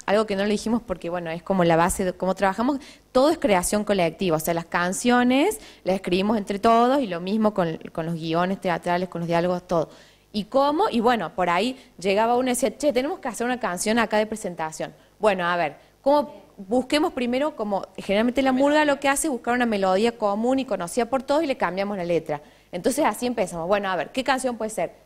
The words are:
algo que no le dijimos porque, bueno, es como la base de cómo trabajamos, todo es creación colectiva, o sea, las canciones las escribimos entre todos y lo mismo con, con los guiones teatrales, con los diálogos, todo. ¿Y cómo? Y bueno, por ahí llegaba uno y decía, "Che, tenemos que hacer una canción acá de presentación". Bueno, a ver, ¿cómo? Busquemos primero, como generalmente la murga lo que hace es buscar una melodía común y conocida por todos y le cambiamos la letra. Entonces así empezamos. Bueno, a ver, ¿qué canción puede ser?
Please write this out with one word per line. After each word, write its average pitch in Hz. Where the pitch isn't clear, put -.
algo 214
que 208
no 196
le 208
dijimos 214
porque, 175
bueno, 170
es 165
como 190
la 170
base 180
de 180
cómo 185
trabajamos, 226
todo 269
es 320
creación 208
colectiva, 180
o 160
sea, 170
las 165
canciones 247
las 185
escribimos 202
entre 202
todos 233
y 247
lo 170
mismo 214
con, 165
con 160
los 170
guiones 170
teatrales, 175
con 170
los 165
diálogos, 175
todo. 165
¿Y 208
cómo? 294
Y 233
bueno, 208
por 180
ahí 220
llegaba 208
uno 254
y 247
decía, 240
"Che, 285
tenemos 269
que -
hacer 233
una 247
canción 214
acá 220
de 214
presentación". 170
Bueno, 190
a 175
ver, 156
¿cómo? 294
Busquemos 254
primero, 262
como 208
generalmente 233
la 262
murga 285
lo 285
que 285
hace 277
es 311
buscar 233
una 247
melodía 202
común 220
y 254
conocida 190
por 262
todos 294
y 330
le 262
cambiamos 196
la 175
letra. 160
Entonces 262
así 247
empezamos. 175
Bueno, 202
a 185
ver, 151
¿qué 262
canción 254
puede 214
ser? 170